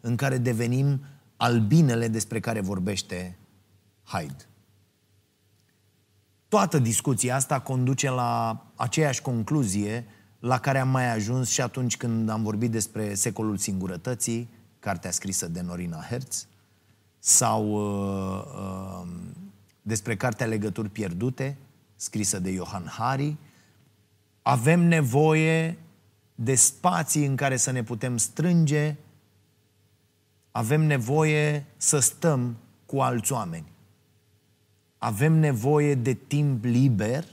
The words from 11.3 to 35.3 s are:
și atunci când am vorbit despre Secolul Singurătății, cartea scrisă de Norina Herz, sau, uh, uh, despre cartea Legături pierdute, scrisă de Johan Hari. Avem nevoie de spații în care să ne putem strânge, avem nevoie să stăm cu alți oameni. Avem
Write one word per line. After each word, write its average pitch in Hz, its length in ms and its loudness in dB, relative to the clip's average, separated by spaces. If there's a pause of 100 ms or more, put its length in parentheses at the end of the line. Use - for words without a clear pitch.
și - 100 0
atunci 123 360 -2
când 113 320 -2
am 110 140 -2
vorbit 107 280 -2
despre 107 440 -4
Secolul 107 420 -2
Singurătății, 104 920 -4 (300)
cartea 92 320 -6
scrisă 92 380 -4
de 85 120 -6
Norina 87 480 -8
Herz, - 380 -8 (720)
sau, 110 520 2
uh, 98 760 -2 (140)
uh, 95 500 -10 (760)
despre 110 340 -4
cartea 120 300 -2
Legături 107 420 -2
pierdute, 110 680 -4 (400)
scrisă 104 420 -4
de 92 140 -2
Johan 90 340 -6
Hari. 135 500 -4 (1080)
Avem 131 380 4
nevoie 160 1000 4 (560)
de 120 200 -2
spații 151 720 2
în 135 100 0
care 131 200 0
să 127 140 0
ne 127 120 -2
putem 120 340 -4
strânge, 151 800 2 (1500)
avem 120 320 0
nevoie 151 840 2 (100)
să - 220 0
stăm 127 580 0 (300)
cu 139 140 -4
alți 123 320 0
oameni. 82 360 -6 (1300)
Avem 120 340 2